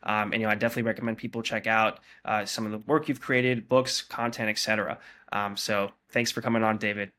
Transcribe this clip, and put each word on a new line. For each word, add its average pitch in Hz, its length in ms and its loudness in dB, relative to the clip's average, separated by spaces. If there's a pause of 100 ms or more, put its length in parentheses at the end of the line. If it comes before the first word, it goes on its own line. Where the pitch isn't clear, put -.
um, 104 280 0
and, 113 100 0
you - 0 -
know, 110 80 2
I 107 60 4
definitely 117 280 0
recommend 113 340 -2
people 113 240 -6
check 110 240 -4
out, 110 360 2 (240)
uh, 107 200 0
some 110 220 -6
of 107 40 -4
the 107 80 -6
work 147 300 0
you've 135 120 -2
created, 123 460 2
books, 127 360 2
content, 117 460 -4
et 107 100 -2
cetera. 107 400 0 (320)
Um, 101 260 -2
so 101 340 0 (200)
thanks 120 200 2
for 120 100 -4
coming 113 200 2
on, 110 160 4
David. 104 400 -2